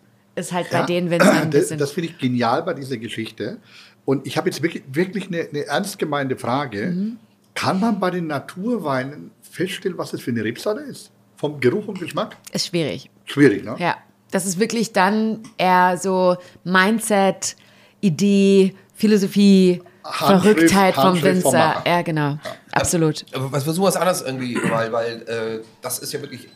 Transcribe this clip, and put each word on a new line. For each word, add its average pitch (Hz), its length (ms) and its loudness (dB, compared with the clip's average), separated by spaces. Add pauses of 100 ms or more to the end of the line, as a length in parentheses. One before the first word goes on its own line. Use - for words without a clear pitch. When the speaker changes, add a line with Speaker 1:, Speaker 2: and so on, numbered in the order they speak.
(360)
Speaker 1:
ist 180 160 -8
halt 175 180 -4
bei 170 80 0
Speaker 2:
Ja, 170 80 0
Speaker 1:
den 175 240 -2
Winzern 180 280 4
ein 160 120 -2
Speaker 2:
<clears throat> - 0 -
das, 143 120 4
Speaker 1:
bisschen 156 160 -4
Speaker 2:
das 143 120 -2
finde 165 200 -6
ich - 80 -20
genial 123 440 0
bei 175 100 -4
dieser 135 260 -8
Geschichte. 110 600 -10 (460)
Und 135 200 -2
ich 139 140 -10
habe 160 100 -2
jetzt 180 140 -4
wirklich, 170 240 -6
wirklich 185 400 -4
eine, 170 240 -6
eine 147 160 -6
ernst 180 320 -4
gemeinte 143 400 -2
Frage. 120 480 -4
Speaker 1:
Mhm. 196 320 -4 (360)
Speaker 2:
Kann - 260 -2
man 220 180 0
bei 185 120 -2
den 175 180 -4
Naturweinen 147 1040 -6 (100)
feststellen, 180 560 -8
was 156 140 -8
das 180 80 -8
für - 100 -6
eine 113 140 -2
Rebsorte 214 380 -6
ist? - 280 -18 (260)
Vom 147 220 -6
Geruch 135 300 2
und 196 100 -10
Geschmack? 165 380 -6 (160)
Speaker 1:
Ist - 160 -4
schwierig. 147 420 -4 (140)
Speaker 2:
Schwierig, 107 400 4
ne? 110 160 -10
Speaker 1:
Ja. 170 160 -2 (360)
Das 180 120 -2
ist 185 140 -6
wirklich 226 340 -2
dann 214 520 0 (120)
eher 180 420 2
so 185 380 2 (280)
Mindset, 196 880 2 (460)
Idee, 196 720 4 (200)
Philosophie, 196 840 4 (240)
Speaker 2:
Handschrift, 156 380 4
Speaker 1:
Verrücktheit 185 540 6
vom 135 80 4
Speaker 2:
Handschrift 180 380 4
vom 180 100 4
Speaker 1:
Winzer. 160 160 4
Speaker 2:
Macher. - 200 -2
Speaker 1:
Ja, 175 140 2
genau. 165 180 -2 (100)
Speaker 2:
Ja. 147 100 -6 (320)
Speaker 1:
Absolut. 156 600 0
Speaker 3:
Aber 135 200 -6
was 143 100 -2
versuchen 160 220 -2
wir 196 40 4
was 180 80 2
anderes 170 260 0
irgendwie, 127 360 -6 (100)
weil, 113 240 -2
weil, 117 360 -4
äh, 113 360 -6 (160)
das 123 200 -8
ist - 120 -10
ja 135 80 -8
wirklich - 360 -14